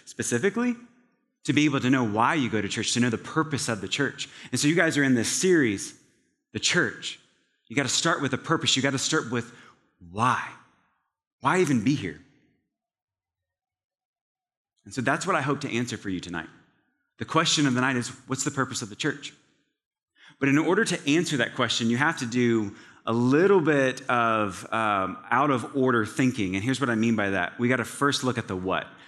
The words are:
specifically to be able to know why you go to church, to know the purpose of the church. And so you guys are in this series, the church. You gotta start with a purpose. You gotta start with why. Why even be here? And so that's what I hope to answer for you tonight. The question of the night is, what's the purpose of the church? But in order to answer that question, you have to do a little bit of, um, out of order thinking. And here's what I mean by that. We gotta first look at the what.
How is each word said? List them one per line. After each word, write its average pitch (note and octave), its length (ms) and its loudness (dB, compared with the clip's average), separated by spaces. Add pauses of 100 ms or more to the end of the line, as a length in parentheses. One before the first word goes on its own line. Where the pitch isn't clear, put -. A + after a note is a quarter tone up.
specifically G3+ 720 -2 (720)
to D3 80 0
be D3 100 4
able C#3 160 2
to A#2+ 100 2
know C3 140 4
why A2+ 300 2
you C3 160 0
go G#2 120 0
to G2 60 -2
church, G2+ 260 -4
to B2 60 0
know B2 100 2
the A2 80 -2
purpose D3+ 520 -4
of A2 100 -2
the F#2+ 80 -10
church. - 400 -4 (240)
And B2+ 80 -2
so D3 80 2
you D#3+ 80 4
guys D#3+ 220 2
are C#3+ 80 4
in C3 100 4
this A2 140 0
series, D3 640 2 (580)
the G#2+ 80 -6
church. - 580 -2 (520)
You A2 80 -4
gotta C#3 100 0
start E3 340 0
with C3+ 120 -2
a A#2+ 40 0
purpose. D3+ 380 0
You C3+ 60 0
gotta C3+ 180 0
start D3 320 -2
with A#2 220 -4 (580)
why. A2 340 0 (960)
Why D#3+ 220 2
even C#3+ 200 2
be C3 140 2
here? F2 240 -6 (2750)
And G2+ 100 -20
so C3+ 60 -6
that's D3 260 0
what F3+ 120 0
I D3 40 0
hope C#3+ 200 -2
to - 100 -6
answer A#2 240 -4
for G2+ 140 -8
you F2+ 100 -4
tonight. E2 300 -10 (680)
The A#2 60 -8
question D#3 420 2
of B2+ 60 2
the B2 80 0
night C3 140 0
is, A#2+ 140 -4 (180)
what's C3 160 -4
the D3 80 -2
purpose C3 300 -4
of G#2+ 80 -10
the G#2+ 60 -18
church? - 380 -6 (1080)
But C3+ 100 2
in C#3 80 4
order F3 260 2
to E3+ 260 -4
answer D#3 280 2
that A#2 180 -2
question, A#2 340 0
you A#2+ 60 2
have D3+ 240 2
to C3 60 -4
do A#2 500 0 (300)
a A2+ 80 -2
little D3+ 480 4
bit C#3 480 2
of, A2 640 0
um, G#2 440 0 (120)
out C3+ 200 2
of B2+ 280 -2
order B2 280 2
thinking. A#2 500 0
And G2 80 -2
here's B2+ 180 -2
what C3 80 0
I A#2 60 0
mean A2+ 200 2
by G2+ 140 0
that. F2+ 280 -2
We A#2+ 120 0
gotta B2 160 0
first C3+ 400 -2
look A#2 120 0
at A2 120 -6
the G2 60 -4
what. F2+ 320 -2 (200)